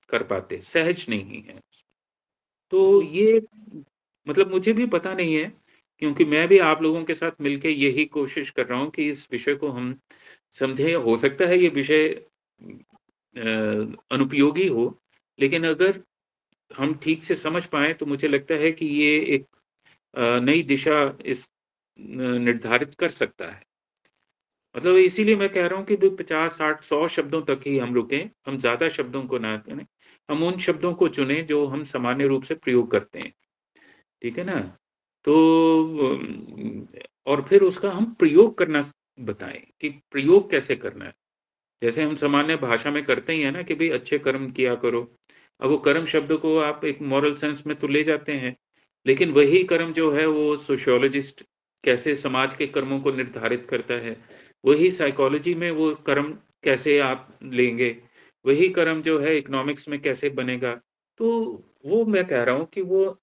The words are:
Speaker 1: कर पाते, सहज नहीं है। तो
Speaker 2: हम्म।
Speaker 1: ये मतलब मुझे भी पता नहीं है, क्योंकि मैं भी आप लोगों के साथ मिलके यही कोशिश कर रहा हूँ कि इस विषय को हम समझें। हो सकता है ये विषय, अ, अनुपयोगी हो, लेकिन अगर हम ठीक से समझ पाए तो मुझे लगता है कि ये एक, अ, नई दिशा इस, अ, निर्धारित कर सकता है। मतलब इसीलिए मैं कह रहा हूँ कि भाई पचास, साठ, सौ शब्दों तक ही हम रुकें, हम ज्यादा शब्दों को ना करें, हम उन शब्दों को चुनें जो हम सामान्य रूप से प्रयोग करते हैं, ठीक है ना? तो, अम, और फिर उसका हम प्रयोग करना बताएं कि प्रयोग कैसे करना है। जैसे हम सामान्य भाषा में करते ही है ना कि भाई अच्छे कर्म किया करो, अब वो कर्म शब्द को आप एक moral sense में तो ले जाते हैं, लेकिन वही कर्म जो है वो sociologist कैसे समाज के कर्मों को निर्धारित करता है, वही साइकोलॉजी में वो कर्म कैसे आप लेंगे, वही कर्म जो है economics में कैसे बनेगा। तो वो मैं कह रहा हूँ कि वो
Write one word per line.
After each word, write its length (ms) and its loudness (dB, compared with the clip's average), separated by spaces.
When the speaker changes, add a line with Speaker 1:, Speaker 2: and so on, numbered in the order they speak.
Speaker 1:
कर 140 0
पाते, 380 -6
सहज 480 -2
नहीं 340 -8
है। 180 -20
तो 300 6
Speaker 2:
हम्म। 100 -4
Speaker 1:
ये 320 4
मतलब 220 2
मुझे 220 0
भी 140 0
पता 280 -2
नहीं 200 -2
है, 180 -2
क्योंकि 260 2
मैं 240 2
भी 100 8
आप 240 2
लोगों 220 0
के 100 -6
साथ 160 -6
मिलके 300 -4
यही 340 0
कोशिश 460 -6
कर 160 -4
रहा 120 -4
हूँ 120 -4
कि 200 -4
इस 220 -12
विषय 220 -2
को 140 -6
हम 300 -8
समझें। 440 -2
हो 220 2
सकता 280 0
है 140 4
ये 100 6
विषय, 400 2
अ, 100 -8
अनुपयोगी 580 2
हो, 300 -2
लेकिन 260 2
अगर 340 2
हम 180 -2
ठीक 300 -4
से 100 0
समझ 320 -6
पाए 260 0
तो 140 -6
मुझे 220 -2
लगता 260 0
है 180 0
कि 140 -6
ये 340 2
एक, 260 -2
अ, 260 0
नई 220 2
दिशा 640 0
इस, 200 -6
अ, 40 -20
निर्धारित 760 -2
कर 140 -2
सकता 400 -6
है। 140 -20
मतलब 200 4
इसीलिए 400 4
मैं 120 0
कह 180 -2
रहा 120 -4
हूँ 80 -10
कि 100 0
भाई 140 4
पचास, 420 -4
साठ, 320 -4
सौ 240 0
शब्दों 340 -4
तक 240 -2
ही 120 0
हम 160 -2
रुकें, 360 -2
हम 120 -6
ज्यादा 300 0
शब्दों 360 -6
को 140 -4
ना 180 -4
करें, 300 -14
हम 120 -2
उन 160 -2
शब्दों 360 -2
को 140 2
चुनें 380 -2
जो 200 0
हम 180 -6
सामान्य 420 -2
रूप 160 0
से 120 -6
प्रयोग 360 0
करते 280 -2
हैं, 140 -14
ठीक 160 -8
है 60 -6
ना? 340 -8
तो, 100 6
अम, 880 -6
और 160 0
फिर 200 6
उसका 280 0
हम 240 -2
प्रयोग 440 6
करना 340 -2
बताएं 420 -12
कि 80 -8
प्रयोग 600 2
कैसे 260 0
करना 280 -12
है। 100 -18
जैसे 200 0
हम 120 -2
सामान्य 420 0
भाषा 340 -2
में 140 -4
करते 280 -2
ही 100 -2
है 80 -2
ना 120 -8
कि 120 -4
भाई 140 -2
अच्छे 300 -2
कर्म 320 -4
किया 240 0
करो, 380 -4
अब 100 0
वो 80 2
कर्म 280 2
शब्द 260 -2
को 260 0
आप 260 -2
एक 180 -4
moral 320 0
sense 320 -8
में 100 -6
तो 100 -6
ले 180 0
जाते 280 -2
हैं, 240 -8
लेकिन 240 4
वही 340 6
कर्म 280 0
जो 180 2
है 160 2
वो 300 2
sociologist 840 0
कैसे 300 2
समाज 420 -2
के 100 -2
कर्मों 340 -2
को 120 0
निर्धारित 580 -4
करता 240 -4
है, 220 -8
वही 260 6
साइकोलॉजी 640 0
में 160 -4
वो 240 0
कर्म 440 -2
कैसे 360 2
आप 440 -2
लेंगे, 560 0
वही 220 4
कर्म 340 0
जो 160 0
है 200 0
economics 500 -6
में 120 -8
कैसे 280 -4
बनेगा। 520 -6
तो 420 -4
वो 180 2
मैं 220 0
कह 160 0
रहा 120 0
हूँ 120 -4
कि 160 -8
वो 400 0